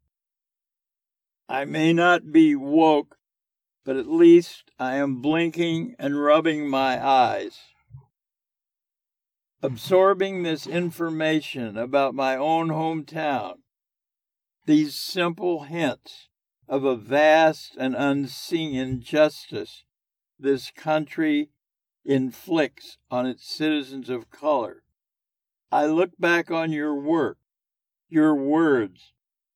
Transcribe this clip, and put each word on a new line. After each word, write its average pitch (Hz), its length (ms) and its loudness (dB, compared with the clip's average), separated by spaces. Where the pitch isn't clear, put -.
I 135 160 -4
may 156 300 0
not 170 360 2
be 156 240 6
woke, 147 640 2
but 131 120 -4
at 127 100 -6
least 170 720 6
I 127 180 -4
am 139 260 -4
blinking 165 760 -2
and 143 240 -4
rubbing 151 460 2
my 135 340 0
eyes. 117 560 0
Absorbing 185 800 0
this 160 240 -6
information 156 1080 -4
about 131 380 -2
my 131 200 -2
own 160 340 -2
hometown, 156 880 -6
these 151 300 2
simple 175 680 -4
hints 156 640 -8
of 135 180 -4
a 131 120 0
vast 156 800 2
and 127 180 -4
unseen 143 800 -4
injustice 131 1120 -4
this 135 320 -2
country 156 800 -2
inflicts 139 920 -4
on 127 160 -4
its 123 200 -10
citizens 139 600 -6
of 120 220 -10
color, 143 520 -4
I 147 140 2
look 170 340 0
back 170 320 0
on 160 220 -2
your 151 220 -4
work, 143 440 -2
your 156 260 4
words, 139 760 0